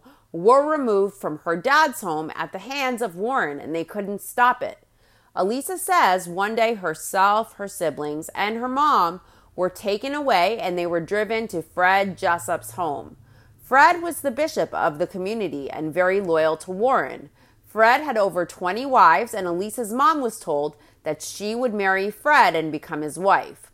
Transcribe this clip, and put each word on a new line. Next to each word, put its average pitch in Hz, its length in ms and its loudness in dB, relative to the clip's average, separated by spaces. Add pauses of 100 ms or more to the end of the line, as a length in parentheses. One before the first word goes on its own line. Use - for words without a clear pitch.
(320)
were 254 380 4
removed 214 460 0
from 156 240 -8
her 170 160 -2
dad's 277 460 2
home 156 340 -4
at 160 160 -8
the 190 80 -10
hands 254 420 -4
of 185 140 -4
Warren, 190 440 -2
and 143 140 -8
they 165 100 -2
couldn't 202 380 -8
stop 247 400 2
it. - 180 -8 (560)
Elisa 254 440 -2
says 196 480 2
one 196 260 -2
day 226 220 2
herself, 196 800 0
her 202 140 -10
siblings, 151 640 -4
and 214 280 -4
her 247 100 -6
mom 240 540 2 (340)
were 180 140 0
taken 214 440 -4
away, 220 460 2
and 175 180 -2
they 175 80 -2
were 170 160 -2
driven 214 460 -2
to 165 160 -6
Fred 190 560 2
Jessup's 170 520 -2
home. 139 460 -6 (460)
Fred 330 400 4
was 339 180 -6
the 277 80 -2
bishop 254 420 -2
of 147 280 -2
the 175 80 -2
community 185 640 -6
and 156 220 -6
very 185 300 2
loyal 160 360 2
to 185 140 -12
Warren. 185 600 -2 (440)
Fred 233 280 4
had 262 140 -4
over 180 280 0
twenty 196 400 -6
wives, 214 480 6
and 190 120 -4
Elisa's 202 460 -4
mom 285 300 2
was 226 180 -4
told 147 380 -4 (260)
that 156 180 -6
she 208 320 -8
would 240 200 -2
marry 196 360 0
Fred 233 460 4
and 156 160 -2
become 151 300 -8
his 151 180 -8
wife. - 540 0